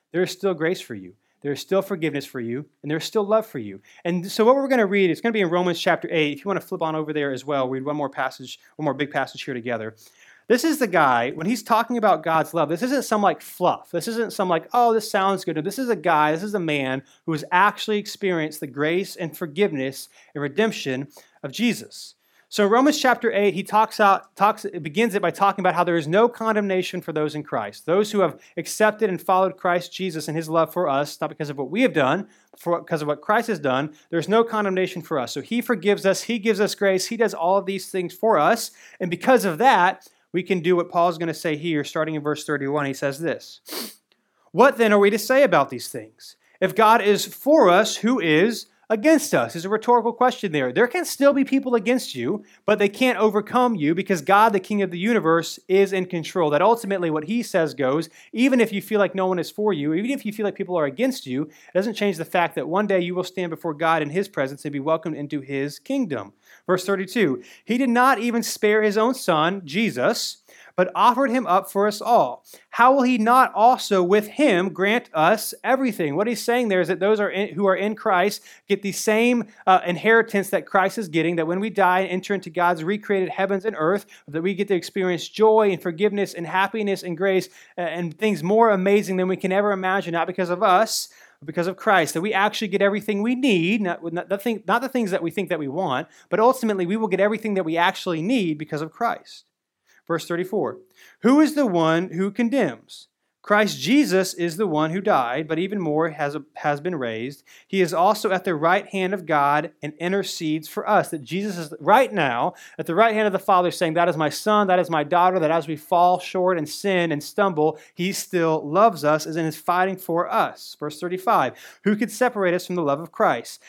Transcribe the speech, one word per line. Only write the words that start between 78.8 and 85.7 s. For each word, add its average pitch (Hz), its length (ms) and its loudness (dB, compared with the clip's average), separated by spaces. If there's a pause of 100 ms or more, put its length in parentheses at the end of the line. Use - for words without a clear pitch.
the 196 120 -4
same, 233 520 0 (220)
uh, 185 180 6
inheritance 202 640 2
that 180 140 -2
Christ 190 320 0
is 202 120 -8
getting, 160 260 0
that 160 120 -2
when 175 120 -2
we 220 100 -4
die 180 320 2
and 180 100 -4
enter 185 220 -4
into 190 160 -6
God's 175 340 0
recreated 196 460 -2
heavens 196 360 -2
and 214 120 -4
earth, 175 280 0 (220)
that 151 140 -6
we 196 120 -2
get 202 160 -4
to 196 60 2
experience 180 520 -4
joy 214 420 4
and 175 120 -2